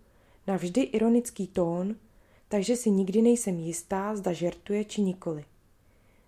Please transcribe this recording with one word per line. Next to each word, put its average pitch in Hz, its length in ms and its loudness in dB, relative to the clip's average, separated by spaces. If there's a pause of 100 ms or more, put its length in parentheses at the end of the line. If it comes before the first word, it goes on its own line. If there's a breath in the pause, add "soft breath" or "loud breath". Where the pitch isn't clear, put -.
(460 soft breath)
na 196 100 -2
vždy 175 240 0
ironický 233 640 2
tón, 180 500 -2 (520 soft breath)
takže 208 280 0
si 233 140 0
nikdy 190 320 2
nejsem 226 360 2
jistá, 190 580 -6
zda 185 160 -4
žertuje 175 520 -4
či 208 180 -4
nikoli. 180 420 -4 (840 soft breath)